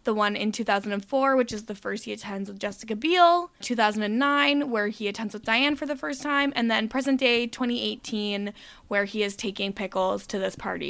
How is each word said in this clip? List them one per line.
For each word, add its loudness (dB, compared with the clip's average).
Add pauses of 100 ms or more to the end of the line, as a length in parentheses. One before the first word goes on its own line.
the 0
one 2
in 0
two -4
thousand 0
and -4
four, 2
which 2
is -8
the -8
first -6
he -8
attends -8
with -14
Jessica -6
Biel, 6 (120)
two -2
thousand 2
and 0
nine, 4
where 2
he -4
attends -6
with -10
Diane 2
for -6
the -4
first -6
time, 2
and 2
then 0
present 2
day 2
twenty -2
eighteen, -4 (360)
where 2
he -2
is 0
taking -4
Pickles -2
to -4
this -2
party -6 (160)